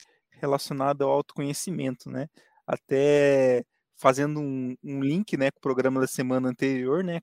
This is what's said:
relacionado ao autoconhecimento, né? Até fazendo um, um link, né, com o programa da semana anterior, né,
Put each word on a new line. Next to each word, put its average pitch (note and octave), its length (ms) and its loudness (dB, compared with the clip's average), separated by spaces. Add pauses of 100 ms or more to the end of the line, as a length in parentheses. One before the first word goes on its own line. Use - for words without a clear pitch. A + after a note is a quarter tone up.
(320)
relacionado C#3 720 -2
ao C3+ 80 2
autoconhecimento, C#3+ 1000 -4
né? C3 180 -8 (400)
Até C#3 960 4 (340)
fazendo C#3+ 440 2
um, C3 420 -6
um C#3 180 -6
link, D#3 360 0
né, C3+ 140 2
com - 60 -14
o - 40 -20
programa C3 400 0
da B2+ 60 2
semana B2+ 420 -2
anterior, C3+ 520 -2
né, E3+ 220 -4